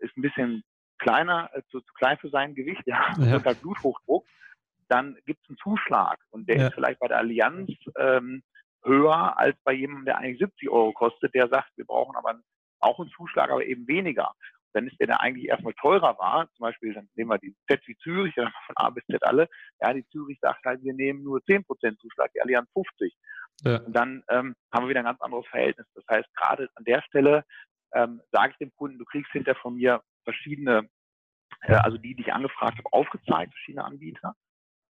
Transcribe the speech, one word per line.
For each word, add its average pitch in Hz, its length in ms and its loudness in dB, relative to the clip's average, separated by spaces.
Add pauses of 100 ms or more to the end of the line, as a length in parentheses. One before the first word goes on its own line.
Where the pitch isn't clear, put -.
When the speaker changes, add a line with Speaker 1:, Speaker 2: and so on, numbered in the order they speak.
Speaker 1:
äh, - 40 -6
ist - 120 -12
ein 131 60 -4
bisschen 123 400 -2 (360)
kleiner, 165 560 0
äh, 135 160 -10
zu, 131 100 -10
zu - 140 -20
klein 139 240 2
für 151 120 -12
sein 143 240 -2
Gewicht, 139 280 -8
<laughs> - 40 -10
ja, 127 320 0
Speaker 2:
Ja. 131 180 6
Speaker 1:
und - 80 0
hat 123 180 2
Bluthochdruck, - 640 -2 (640)
dann 127 280 0 (100)
gibt's - 220 -10
einen 127 100 -16
Zuschlag 107 600 0 (120)
und 110 180 -10
der 113 100 4
Speaker 2:
Ja. 131 100 4
Speaker 1:
ist 123 60 -4
vielleicht 131 260 -2
bei 123 80 0
der 120 100 2
Allianz, 117 520 0 (280)
ähm, 131 440 0 (420)
höher 156 540 4
als 131 260 2
bei 135 80 2
jemandem, 135 320 -6
der 131 140 0
eigentlich 123 200 -6
siebzig 190 300 -4
Euro 113 240 4
kostet, - 420 -2
der 127 140 4
sagt, 135 280 0
wir 117 100 -14
brauchen 123 300 -2
aber 117 220 -4 (420)
auch - 200 2
einen 160 100 -10
Zuschlag, 156 400 -2
aber 131 140 0
eben 123 240 -6
weniger. 156 440 -2 (420)
Dann 107 120 0
ist - 140 -16
der, - 60 2
der 117 160 2
eigentlich 127 260 -4
erstmal - 260 -2
teurer 160 440 4
war, 117 340 -2
zum 117 120 -10
Beispiel, 113 280 -6
dann 104 220 -14
nehmen 113 160 -6
wir 104 80 2
die 98 160 -12 (120)
Z 139 200 2
wie 117 120 -18
Zürich, 175 360 -4
dann 120 120 0
haben 117 60 -6
wir - 220 -18
von - 20 -4
A 113 140 2
bis 123 160 -10
Z - 180 -2
alle, 151 240 4 (320)
ja, 117 140 2
die 131 140 -8
Zürich 143 320 -12
sagt 131 240 -2
halt, 131 180 -4
wir 131 100 -6
nehmen 139 300 -4
nur 135 220 -4
zehn 196 200 2
Prozent 113 360 -4
Zuschlag, 120 340 -4
die - 80 -2
Allianz 123 300 2
fünfzig. - 440 -4 (460)
Speaker 2:
Ja. 123 160 2
Speaker 1:
Und 117 160 -10
dann, 127 340 0
ähm, 127 260 0 (180)
haben 120 120 0
wir 127 60 -4
wieder 131 100 2
ein 120 60 -4
ganz 123 160 -4
anderes 120 240 -8
Verhältnis. 127 480 -2
Das - 160 -20
heißt, 110 240 2
gerade - 400 0
an 113 100 -20
der 120 180 2
Stelle, 147 420 4 (500)
ähm, 117 260 0 (120)
sage 113 180 4
ich - 80 -20
dem 143 160 -10
Kunden, 139 240 -10
du 120 60 -14
kriegst 143 280 -8
hinterher 135 300 -2
von 123 140 -8
mir 123 260 4 (220)
verschiedene, 127 680 0 (720)
äh, - 120 6
also 113 220 4
die, 117 200 -12
die 123 60 -10
ich - 120 -4
angefragt 117 420 -4
habe, - 160 -8
aufgezeigt, 151 600 0
verschiedene 143 300 -12
Anbieter. 151 500 -12 (560)